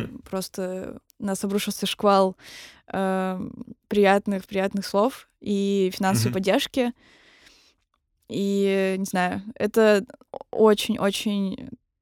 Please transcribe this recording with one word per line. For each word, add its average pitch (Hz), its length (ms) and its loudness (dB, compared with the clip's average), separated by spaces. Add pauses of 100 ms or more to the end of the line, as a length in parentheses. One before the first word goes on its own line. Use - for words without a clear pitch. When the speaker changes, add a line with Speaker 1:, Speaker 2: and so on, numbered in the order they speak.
Speaker 1:
Мгм. - 120 -16
Speaker 2:
просто 185 800 -8 (200)
на 208 80 -6
нас 190 160 -4
обрушился 202 420 -4
шквал, 196 500 2 (580)
эм, 190 600 -4 (340)
приятных, 202 600 2
приятных 196 380 -2
слов 214 440 -2 (120)
и 196 520 0
финансовой 190 360 0
Speaker 1:
Мгм. 170 40 -2
Speaker 2:
поддержки. 202 600 0 (1400)
И, 196 680 0
не 196 80 -4
знаю, 185 360 -2 (140)
это 214 500 4 (460)
очень-очень 202 1160 0 (320)